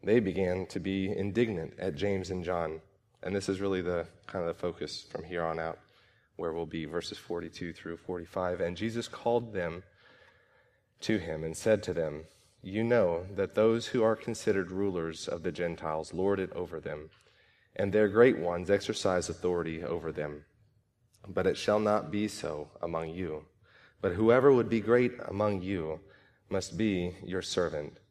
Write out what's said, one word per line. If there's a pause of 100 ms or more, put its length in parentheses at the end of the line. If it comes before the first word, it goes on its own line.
they
began
to
be
indignant
at
James
and
John." (420)
And
this
is
really
the, (220)
kind
of
the
focus
from
here
on
out, (560)
where
we'll
be
verses
forty-two
through
forty-five.
"And
Jesus
called
them (1160)
to
him
and
said
to
them, (360)
'You
know
that
those
who
are
considered
rulers
of
the
Gentiles
lord
it
over
them, (640)
and
their
great
ones
exercise
authority
over
them. (840)
But
it
shall
not
be
so (100)
among
you. (540)
But
whoever
would
be
great (100)
among
you (480)
must
be
your
servant. (120)